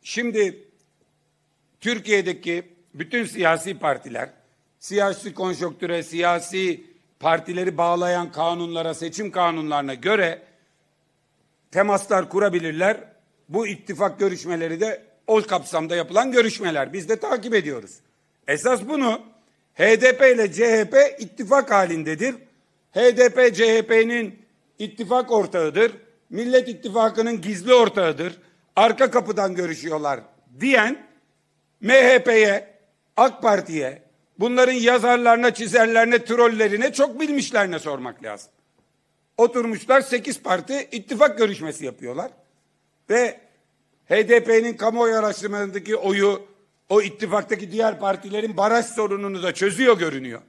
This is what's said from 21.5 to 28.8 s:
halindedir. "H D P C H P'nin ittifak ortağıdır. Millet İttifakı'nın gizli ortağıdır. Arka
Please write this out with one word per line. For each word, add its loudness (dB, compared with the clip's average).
halindedir. 0
"H 4
D 6
P 2
C 2
H -2
P'nin 0
ittifak -4
ortağıdır. 0
Millet 2
İttifakı'nın -2
gizli 2
ortağıdır. 2
Arka 4